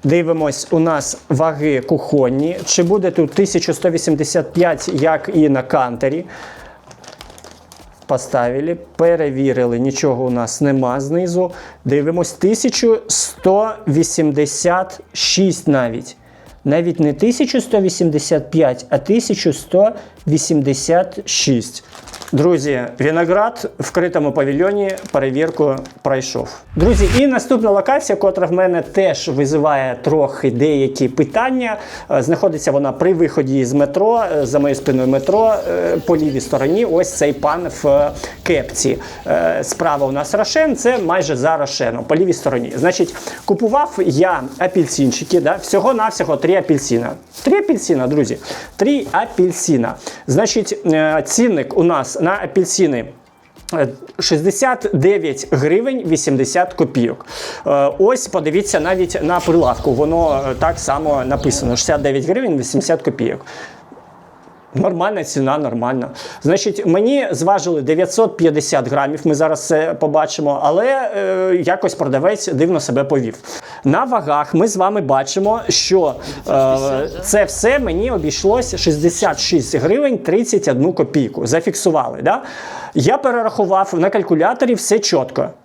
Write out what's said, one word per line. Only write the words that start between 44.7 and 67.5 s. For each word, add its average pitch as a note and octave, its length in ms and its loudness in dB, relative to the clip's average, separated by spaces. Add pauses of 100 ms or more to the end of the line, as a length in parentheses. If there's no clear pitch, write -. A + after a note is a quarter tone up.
да? D#3+ 220 0
Всього-навсього G3+ 760 0
три E3 180 2
апельсина. C3 560 0 (320)
Три G4 160 4
апельсина, F#3+ 480 0
друзі, B2+ 300 0 (400)
три B3 360 0
апельсина. E3+ 840 0 (320)
Значить, G#3 600 0
е, D#3 400 2
цінник F3+ 520 0
у E3 40 4
нас E3 380 0
на F3+ 240 0
апельсини, F3+ 600 0 (720)
е, C#3+ 140 0 (300)
шістдесят G3+ 760 0
дев'ять D#3+ 580 2
гривень G3 560 0
вісімдесят D#3 680 0
копійок. C3 520 0 (400)
Е, C#3+ 320 2
ось, B3 300 2
подивіться, F3 520 0
навіть F3 420 0
на E3+ 180 0
прилавку, C#3+ 520 2
воно, D3 580 2
е, B2+ 40 -2
так E3 240 -2
само C#3+ 460 -2
написано, C3 520 0
шістдесят D3+ 260 0
дев'ять C#3 240 0
гривень G3 320 0
вісімдесят C#3 440 -2
копійок. - 440 -4 (1300)
Нормальна F3+ 500 -2
ціна, C#3 340 -2
нормальна. B2 520 -4 (320)
Значить, G3 440 0
мені A3 440 2
зважили E3+ 520 0